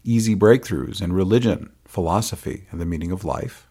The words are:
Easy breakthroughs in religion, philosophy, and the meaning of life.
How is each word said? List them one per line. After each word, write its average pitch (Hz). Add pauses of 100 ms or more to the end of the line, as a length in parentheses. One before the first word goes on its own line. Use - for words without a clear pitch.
Easy 113
breakthroughs 101
in 87
religion, 101 (140)
philosophy, 95
and 82
the 85
meaning 85
of 92
life. -